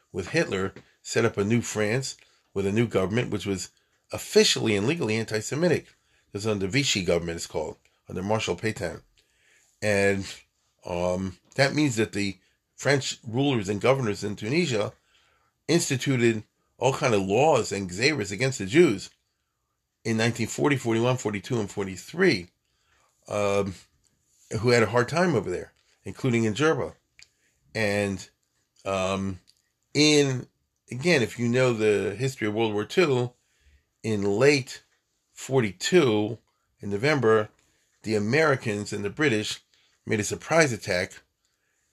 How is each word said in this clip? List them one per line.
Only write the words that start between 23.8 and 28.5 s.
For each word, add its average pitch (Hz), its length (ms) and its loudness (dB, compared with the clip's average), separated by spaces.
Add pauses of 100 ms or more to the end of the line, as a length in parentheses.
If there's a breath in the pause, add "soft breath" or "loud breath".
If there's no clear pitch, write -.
who 117 100 0
had 120 140 6
a 107 40 2
hard 117 220 2
time 170 260 2
over 92 140 0
there, 82 240 -6 (320)
including 117 400 0
in 107 80 0
Jerba. 135 400 0 (800)
And, 101 540 0 (560)